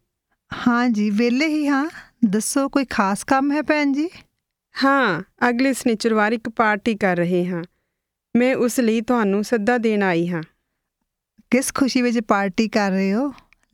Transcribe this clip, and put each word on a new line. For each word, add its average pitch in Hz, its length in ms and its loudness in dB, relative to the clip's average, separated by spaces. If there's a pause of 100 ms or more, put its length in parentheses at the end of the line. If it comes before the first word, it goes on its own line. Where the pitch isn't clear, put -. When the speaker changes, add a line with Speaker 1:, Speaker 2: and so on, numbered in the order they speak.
(680)
Speaker 1:
ਹਾਂ 240 220 2
ਜੀ, 208 220 0
ਵਿਹਲੇ 240 360 0
ਹੀ 302 220 -2
ਹਾਂ। 285 220 0 (340)
ਦੱਸੋ, 220 440 0
ਕੋਈ 277 160 0
ਖਾਸ 202 400 -2
ਕੰਮ 269 280 2
ਹੈ 302 100 0
ਭੈਣ 294 300 0
ਜੀ? 294 160 -2 (760)
Speaker 2:
ਹਾਂ, 247 380 2 (260)
ਅਗਲੇ 254 240 0
ਸ਼ਨੀਚਰਵਾਰ 220 600 0
ਇੱਕ 240 160 -6
ਪਾਰਟੀ 220 460 0
ਕਰ 190 220 0
ਰਹੇ 175 300 0
ਹਾਂ। 175 180 -6 (720)
ਮੈਂ 254 200 2
ਉਸ 247 240 0
ਲਈ 226 200 2
ਤੁਹਾਨੂੰ 214 440 0
ਸੱਦਾ 240 340 0
ਦੇਣ 214 240 0
ਆਈ 175 260 2
ਹਾਂ। 170 140 -4 (1080)
Speaker 1:
ਕਿਸ 254 240 0
ਖੁਸ਼ੀ 254 280 0
ਵਿੱਚ 240 180 0
ਪਾਰਟੀ 202 480 0
ਕਰ 202 220 0
ਰਹੇ 190 240 0
ਹੋ? 269 200 -2 (400)